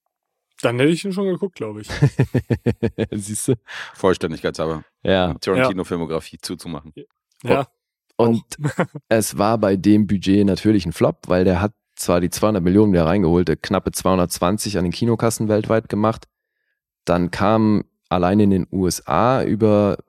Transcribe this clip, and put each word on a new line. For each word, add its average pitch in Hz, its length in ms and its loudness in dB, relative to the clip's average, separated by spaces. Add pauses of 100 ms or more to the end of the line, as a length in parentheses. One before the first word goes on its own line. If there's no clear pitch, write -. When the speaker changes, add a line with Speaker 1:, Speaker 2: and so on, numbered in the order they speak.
(600)
Speaker 1:
Dann 120 180 0
hätte 143 120 4
ich 175 160 -2
ihn 196 60 -6
schon 196 140 -4
geguckt, 185 300 -6
glaub 107 220 -10
ich. 107 100 -16
Speaker 2:
<laughs> - 1200 -2
Siehst 104 360 -8
du? 131 60 2 (400)
Speaker 3:
Vollständigkeitshalber. 80 920 -4 (180)
Speaker 2:
Ja. 92 300 2
Speaker 3:
Um 80 80 -10
Tarantino-Filmografie 90 1000 -4
zuzumachen. 78 520 -12 (500)
Speaker 1:
Ja. 131 240 0 (500)
Speaker 2:
Und 117 280 0 (340)
Speaker 1:
Auch. 175 60 0 (160)
<laughs> - 80 -20
Speaker 2:
es 110 300 -2
war 107 200 0
bei 98 180 2
dem 104 300 4
Budget 98 400 2
natürlich 98 400 2
ein 82 60 -6
Flop, - 360 -2
weil 90 160 2
der 92 180 2
hat 104 100 -2 (240)
zwar 87 240 0
die 87 100 0
zweihundert 104 320 0
Millionen 98 300 4
wieder 85 140 4
reingeholt, 87 420 2
der 78 80 0
knappe 95 360 -2
zweihundertzwanzig 92 840 -2
an 85 60 0
den 87 80 -2
Kinokassen 113 560 -2
weltweit 110 400 0
gemacht. 110 400 -2 (800)
Dann 87 240 0
kamen 107 540 2 (240)
allein 92 320 2
in 101 100 6
den 95 200 0
U 95 160 -2
S - 200 -4
A 117 360 2
über 104 560 2 (100)